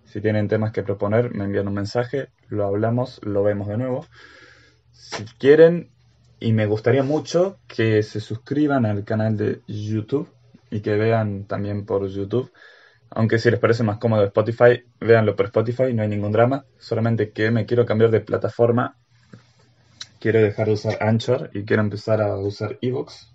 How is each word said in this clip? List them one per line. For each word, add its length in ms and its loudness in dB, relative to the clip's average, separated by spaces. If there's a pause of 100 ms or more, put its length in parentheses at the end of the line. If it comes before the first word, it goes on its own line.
Si 140 -10
tienen 280 0
temas 240 -2
que 100 -4
proponer, 540 -2
me 80 -4
envían 240 -2
un 60 -4
mensaje, 560 -4 (180)
lo 180 -4
hablamos, 560 -4
lo 220 -2
vemos 240 -2
de 80 -6
nuevo. 320 -6 (840)
Si 340 -14 (140)
quieren, 540 6 (480)
y 120 0
me 140 2
gustaría 380 0
mucho 640 -2
que 340 0
se 160 -8
suscriban 680 -2
al 180 -4
canal 320 -2
de 320 -4
YouTube 600 -6 (400)
y 120 -8
que 160 -2
vean 480 -2
también 420 -6
por 220 -2
YouTube. 420 -6 (640)
Aunque 240 2
si 100 2
les 120 2
parece 240 2
más 140 -2
cómodo 260 2
Spotify, 580 4 (180)
véanlo 360 4
por 100 0
Spotify, 480 -2
no 80 -2
hay 60 -2
ningún 240 -4
drama. 320 2 (140)
Solamente 520 -2
que 220 0
me 120 0
quiero 220 2
cambiar 240 2
de 100 2
plataforma. 760 -2 (1200)
Quiero 220 2
dejar 260 2
de 60 2
usar 280 -2
Anchor 540 0
y 100 -8
quiero 180 2
empezar 380 -2
a 160 -2
usar 440 -6
Evox 540 -8